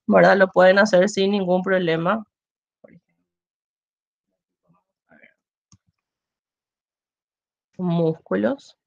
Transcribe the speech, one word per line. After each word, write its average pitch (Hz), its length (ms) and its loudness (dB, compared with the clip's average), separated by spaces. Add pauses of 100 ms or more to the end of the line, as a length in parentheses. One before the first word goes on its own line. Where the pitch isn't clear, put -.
¿verdad? 190 320 4
Lo 190 100 2
pueden 185 300 4
hacer 196 320 2
sin 196 220 -4
ningún 185 300 -2
problema. 180 640 -4 (4000)
Músculos. 180 1120 -6